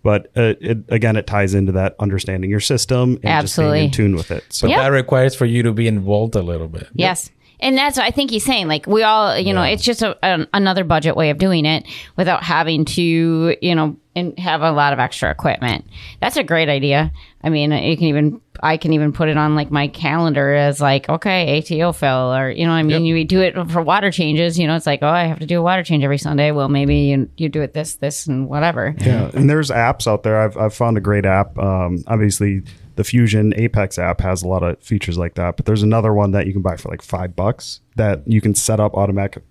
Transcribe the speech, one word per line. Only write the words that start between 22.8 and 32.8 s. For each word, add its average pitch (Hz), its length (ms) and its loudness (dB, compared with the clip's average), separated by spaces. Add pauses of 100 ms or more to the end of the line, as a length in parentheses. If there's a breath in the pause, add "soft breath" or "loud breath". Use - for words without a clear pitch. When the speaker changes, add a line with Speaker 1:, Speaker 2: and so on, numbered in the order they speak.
Speaker 2:
mean? 160 220 2
Speaker 1:
Yep. 165 140 0
Speaker 2:
You 160 60 -2
do 185 160 2
it 185 140 0 (160)
for 170 120 0
water 190 280 0
changes, 165 480 0
you 165 80 2
know, 160 80 2
it's 160 120 -4
like, 143 140 -2
"Oh, 147 60 0
I 170 180 2
have 160 140 -4
to 156 60 -8
do 170 140 0
a - 20 0
water 180 220 2
change 151 200 0
every 143 140 0
Sunday." 151 340 0
Well, 143 160 0
maybe 143 280 2
you, 139 420 2
you 165 100 -4
do 151 140 -4
it 131 120 -6
this, 151 220 -8
this, 143 320 -6
and 131 220 -4
whatever. 147 500 -2
Speaker 1:
Yeah. 123 340 0
And 135 160 4
there's 147 200 0
apps 117 380 0
out 107 160 0
there. 107 180 2
I've, 107 160 -2
I've 110 160 0
found 117 240 0
a 98 40 0
great 101 240 0
app. 95 320 2
Um, 92 500 0
obviously, 101 560 0 (340 loud breath)